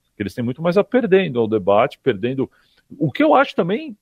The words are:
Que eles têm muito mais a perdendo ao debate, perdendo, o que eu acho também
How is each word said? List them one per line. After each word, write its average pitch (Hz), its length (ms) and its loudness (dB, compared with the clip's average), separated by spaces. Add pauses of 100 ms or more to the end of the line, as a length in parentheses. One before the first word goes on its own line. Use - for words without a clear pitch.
(160)
Que - 60 -8
eles 98 120 -6
têm 123 100 -6
muito 127 180 -6
mais 175 160 0
a 196 60 2
perdendo 190 540 0
ao 117 80 2
debate, 104 520 2
perdendo, 123 520 -4 (480)
o 156 140 -2
que - 100 -2
eu 294 120 4
acho 269 200 2
também 220 480 -4